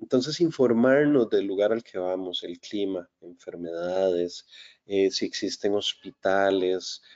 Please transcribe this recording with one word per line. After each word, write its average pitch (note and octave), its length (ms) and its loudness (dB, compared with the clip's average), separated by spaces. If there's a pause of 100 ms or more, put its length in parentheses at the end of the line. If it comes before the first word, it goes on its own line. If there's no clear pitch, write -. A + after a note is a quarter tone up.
entonces, C3+ 400 -2
informarnos C3 880 4
del G2 160 2
lugar G2+ 260 0
al A2+ 120 -2
que - 160 -14
vamos, F#2 440 -6
el F2 160 -12
clima, F#2+ 500 -6 (120)
enfermedades, F2 1200 -2 (400)
eh, G2 260 2
si - 140 -4
existen G2+ 500 -4
hospitales, F#2+ 1300 0 (140)